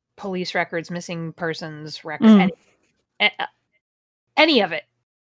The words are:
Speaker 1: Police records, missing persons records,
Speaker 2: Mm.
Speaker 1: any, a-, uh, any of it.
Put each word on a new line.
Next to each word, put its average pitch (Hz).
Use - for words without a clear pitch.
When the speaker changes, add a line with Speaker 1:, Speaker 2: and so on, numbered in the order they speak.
Speaker 1:
Police 185
records, 170
missing 170
persons 156
records, 170
Speaker 2:
Mm. 202
Speaker 1:
any, 190
a-, -
uh, -
any 302
of 170
it. 160